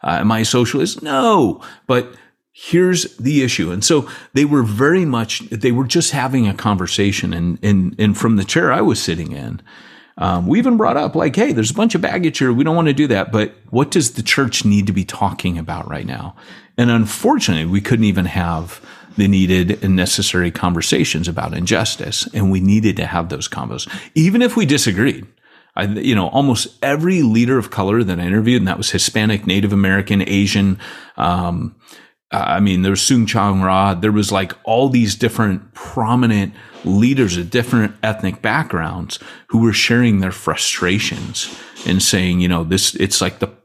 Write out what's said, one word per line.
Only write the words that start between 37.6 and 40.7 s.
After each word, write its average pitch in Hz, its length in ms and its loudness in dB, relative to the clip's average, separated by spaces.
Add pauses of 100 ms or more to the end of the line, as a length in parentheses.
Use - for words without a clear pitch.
ethnic - 400 -4
backgrounds 90 800 -4 (300)
who 113 100 2
were 113 140 4
sharing 117 460 2
their 92 120 -2
frustrations - 1200 -4 (320)